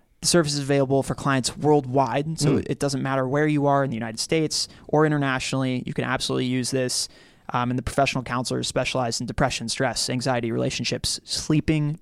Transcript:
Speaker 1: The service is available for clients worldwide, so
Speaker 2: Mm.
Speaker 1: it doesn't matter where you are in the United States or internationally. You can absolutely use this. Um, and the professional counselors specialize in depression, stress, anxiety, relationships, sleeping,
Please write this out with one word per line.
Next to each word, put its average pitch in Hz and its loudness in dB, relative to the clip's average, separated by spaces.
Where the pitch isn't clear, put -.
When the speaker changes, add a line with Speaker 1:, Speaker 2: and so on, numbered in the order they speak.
Speaker 1:
The - -2
service 151 4
is 143 -4
available 135 2
for 127 -2
clients 135 -2
worldwide, 143 2
so 147 2
Speaker 2:
Mm. - -4
Speaker 1:
it 135 -2
doesn't 139 -2
matter 135 0
where 147 2
you 147 2
are 139 4
in 131 -2
the 117 -4
United 110 -8
States - 0
or 156 6
internationally. 135 0
You 139 -6
can 127 -2
absolutely 127 -2
use 127 0
this. 127 -2
Um, 123 0
and 127 0
the 120 -8
professional 135 0
counselors 123 -4
specialize 127 -2
in 123 -6
depression, 123 -2
stress, 120 -2
anxiety, 123 0
relationships, - -2
sleeping, 151 0